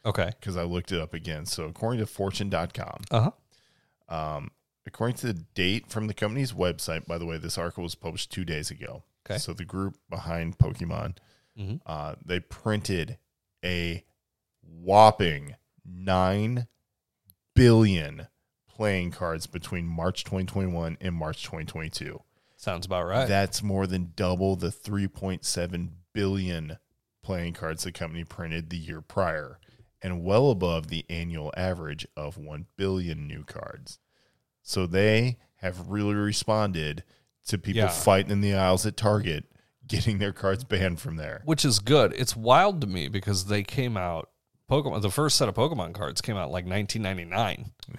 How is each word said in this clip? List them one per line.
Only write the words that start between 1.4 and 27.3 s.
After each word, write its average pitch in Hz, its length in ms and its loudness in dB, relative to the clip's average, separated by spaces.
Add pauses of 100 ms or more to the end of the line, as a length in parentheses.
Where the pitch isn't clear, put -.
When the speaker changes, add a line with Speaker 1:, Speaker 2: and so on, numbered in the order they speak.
Speaker 2:
So 85 200 -6
according 113 340 -4
to 107 80 -2
fortune 98 420 -4
dot 85 240 -2
com, - 280 -10 (100)
Speaker 1:
Uh-huh. 117 200 4 (840)
Speaker 2:
um, 76 340 -6 (380)
according 120 300 -4
to 127 100 -6
the 87 160 -4 (100)
date 95 380 0
from 107 160 -4
the 107 80 -4
company's 117 380 -2
website, 85 520 -2
by 82 140 -6
the 85 80 -6
way, 82 100 -6
this 82 220 -6
article 85 240 -6
was 85 100 -8
published - 380 -10
two 92 140 -6
days 76 260 -6
ago. - 320 -14 (260)
Speaker 1:
Okay. 98 80 -4
Speaker 2:
So - 160 -6
the 92 120 -10
group 95 300 -6 (140)
behind 85 480 -4
Pokemon, 82 600 0 (400)
Speaker 1:
Mm-hmm. 104 180 -6 (100)
Speaker 2:
uh, 76 300 -6 (100)
they 90 140 -2
printed 101 800 -4 (460)
a 87 400 -2 (600)
whopping 85 920 6 (300)
nine 95 840 0 (840)
billion 98 720 8 (400)
playing 95 440 0
cards 82 360 -4
between 87 380 -6
March 85 380 -2
twenty 95 220 -2
twenty-one 85 560 -2
and 90 140 -4
March 78 280 -6
twenty 80 220 -10
twenty-two. 80 560 -10 (360)
Speaker 1:
Sounds 92 280 -6
about 90 220 -2
right. 120 200 0
Speaker 2:
That's 98 340 2
more 98 260 0
than 90 280 -4
double 92 400 2
the 87 160 -2
three 101 360 -4
point 95 380 -8
seven 87 460 -4 (220)
billion 92 640 -2 (440)
playing 85 320 -4